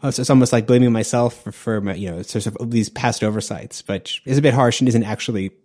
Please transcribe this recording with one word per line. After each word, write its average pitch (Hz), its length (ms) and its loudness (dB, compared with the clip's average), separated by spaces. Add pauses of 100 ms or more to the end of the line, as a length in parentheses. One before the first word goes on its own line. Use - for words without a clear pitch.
uh, 143 80 -2
so 123 120 -4
it's 131 80 -4
almost 127 240 6
like 113 140 2
blaming 123 260 4
myself 117 500 -2
for, 104 80 -12
for 107 300 -6
my, 98 140 -6
you 92 140 -8
know, 85 120 -10
sort 104 260 -6
of 117 240 -8
these 113 160 0
past - 380 -2
oversights, - 640 -6
which - 340 -8
is 143 140 0
a 143 40 4
bit 147 120 6
harsh 123 260 2
and 127 80 2
isn't 117 160 2
actually 104 480 -6 (140)